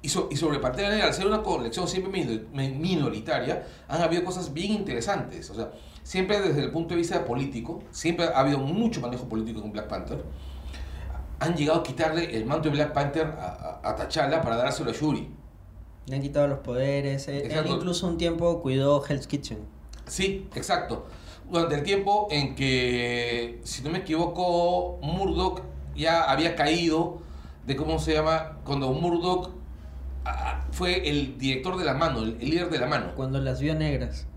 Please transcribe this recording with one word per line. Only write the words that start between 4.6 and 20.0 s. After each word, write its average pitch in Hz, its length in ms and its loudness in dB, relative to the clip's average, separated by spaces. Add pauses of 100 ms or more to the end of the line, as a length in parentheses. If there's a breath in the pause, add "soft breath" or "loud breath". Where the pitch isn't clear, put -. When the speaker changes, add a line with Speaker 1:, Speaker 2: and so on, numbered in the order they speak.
Speaker 1:
interesantes. - 760 -2
O 101 40 -12
sea, 110 160 -6 (320 loud breath)
siempre 185 380 2
desde 147 220 4
el 123 80 -2
punto 165 180 -2
de 180 80 -2
vista 170 260 2
político, 131 680 -4
siempre 170 340 2
ha 135 140 4
habido 143 180 6
mucho 170 420 2
manejo 120 300 -4
político 110 320 -2
con 104 100 -8
Black 104 160 -6
Panther. - 360 -6 (1160 loud breath)
Han 170 160 2
llegado 151 240 4
a - 40 0
quitarle 156 520 0
el 110 100 0
manto 156 240 2
de 139 60 2
Black 147 180 2
Panther 147 340 0
a, - 560 -8
a, - 80 -2
a - 40 -2
T'Challa 151 460 0
para 117 160 2
dárselo 135 320 0
a 110 40 -2
Shuri. 139 360 0 (760)
Speaker 2:
Le 131 80 -4
han 139 60 0
quitado 143 260 2
los 135 120 0
poderes, 139 680 -2
eh, 139 140 -6
él 143 40 -6
Speaker 1:
Exacto. 160 300 0
Speaker 2:
incluso 175 320 0
un 170 100 0
tiempo 170 440 2
cuidó 135 460 4
Hell's 139 200 -2
Kitchen. 139 320 -4 (480)